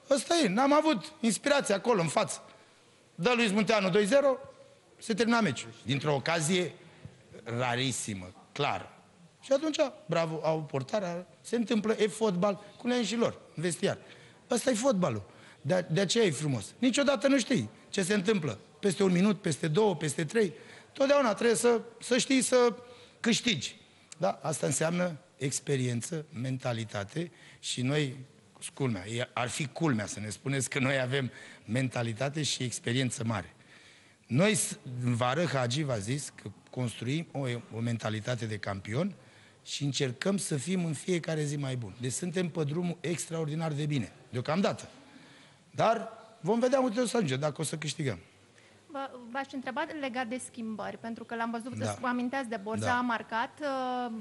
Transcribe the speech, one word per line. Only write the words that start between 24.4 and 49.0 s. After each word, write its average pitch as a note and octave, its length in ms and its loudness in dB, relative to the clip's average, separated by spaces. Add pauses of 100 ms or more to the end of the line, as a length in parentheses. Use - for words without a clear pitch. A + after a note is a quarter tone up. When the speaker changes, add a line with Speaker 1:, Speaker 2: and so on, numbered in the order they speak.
Speaker 1:
Asta - 240 -2
înseamnă E3 520 0 (200)
experiență, C3 880 -2 (160)
mentalitate B2 880 -4 (280)
și - 220 -6
noi, C3+ 340 0 (580)
culmea, G#2+ 340 -2
e, A#2 260 -4
ar A#2+ 140 -2
fi - 200 -4
culmea B2+ 380 0
să - 140 -8
ne G#2 100 -6
spuneți C3+ 400 -4
că C#3+ 100 -2
noi C3+ 220 2
avem B2+ 300 -2 (340)
mentalitate B2+ 800 -2
și - 200 -2
experiență A#2+ 600 -2
mare. G#2 280 -2 (760)
Noi, F#3+ 280 4
s-, - 220 -4 (260)
în B2 120 2
vară, B2+ 300 2
Hagi B2+ 380 0
v-a C3 140 -2
zis A#2+ 340 -4 (100)
că G#2+ 80 -12 (200)
construim B2+ 600 -4
o, C#3 80 -8 (360)
o A2 40 -6
mentalitate A2+ 680 -4
de G#2+ 120 -6
campion G#2+ 560 -4 (520)
și - 180 -6
încercăm C#3+ 540 -2
să - 200 -2
fim F3 280 -2
în E3 80 -4
fiecare D#3+ 500 -2
zi D3 120 -4
mai C3+ 200 -4
buni. G#2+ 260 -8
Deci B2+ 100 -4
suntem F3+ 380 -2
pe D#3+ 140 -4
drumul E3 380 -2
extraordinar D#3+ 680 -4
de D3 140 -4
bine, C#3+ 260 -2 (180)
deocamdată. D3 600 0 (840)
Dar G#3+ 400 2 (300)
vom A3 180 2
vedea B3+ 200 4
unde B3+ 220 2
o B3 40 2
să G#3+ 120 -4
ajungem, C3+ 220 2
dacă D3+ 220 -2
o - 20 -2
să D#3 140 -4
câștigăm. C#3 420 -4 (720)
Speaker 2:
Vă, C4+ 180 -8 (220)